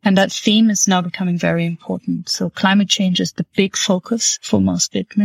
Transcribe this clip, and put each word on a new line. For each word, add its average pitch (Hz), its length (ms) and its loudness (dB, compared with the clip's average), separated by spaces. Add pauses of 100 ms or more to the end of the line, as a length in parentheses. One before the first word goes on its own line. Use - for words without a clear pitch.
And 196 120 4
that 190 160 4
theme 220 380 2
is 196 180 0
now 185 140 2
becoming 175 360 -4
very 170 280 0
important. 175 600 -6
So 180 220 -4
climate 196 380 2
change 185 320 0
is 180 120 -2
the - 120 -6 (120)
big 196 200 0
focus - 680 -2
for 208 180 0
most 180 320 0
big - 200 -6 (120)